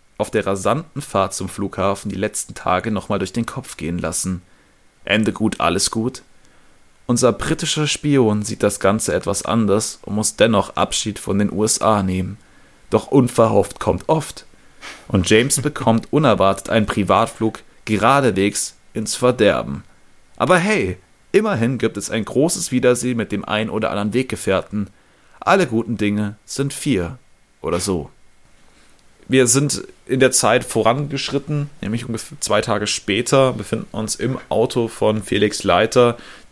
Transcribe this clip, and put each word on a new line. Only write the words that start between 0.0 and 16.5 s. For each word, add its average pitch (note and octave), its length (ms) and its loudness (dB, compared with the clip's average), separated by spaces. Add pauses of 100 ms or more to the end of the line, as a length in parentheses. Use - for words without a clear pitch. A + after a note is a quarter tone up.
auf - 140 -4
der G#2+ 140 0
rasanten G2+ 560 -2
Fahrt F#2+ 320 -2
zum F#2+ 160 -8
Flughafen G2 600 -4
die F#2+ 80 -8
letzten - 360 -6
Tage F#2 380 -2
noch G2 180 -6
mal G#2 100 -2
durch F#2+ 140 -6
den - 120 -2
Kopf - 320 -12
gehen F2 200 -6
lassen. F2+ 440 -4 (640)
Ende G#2+ 300 0
gut, G#2+ 260 -2
alles F2 320 0
gut? A2+ 300 -4 (840)
Unser A#2+ 260 4
britischer D#3 540 -2
Spion A#2+ 560 2
sieht A2 200 -8
das G#2 160 2
Ganze G2+ 340 0
etwas F#2 300 -2
anders G#2+ 600 2
und G2+ 120 -6
muss G#2+ 220 -2
dennoch G#2+ 400 2
Abschied - 420 -4
von G2 200 -2
den G2+ 120 0
U G2+ 140 -2
S - 160 0
A G#2 220 2
nehmen. F#2+ 340 -4 (520)
Doch - 180 0
unverhofft A2+ 720 2
kommt - 280 -2
oft. - 380 -2 (600)
Und F#2 220 2
James A#2+ 300 4
<laughs> - 20 -4
bekommt A2+ 520 0
unerwartet G2 560 2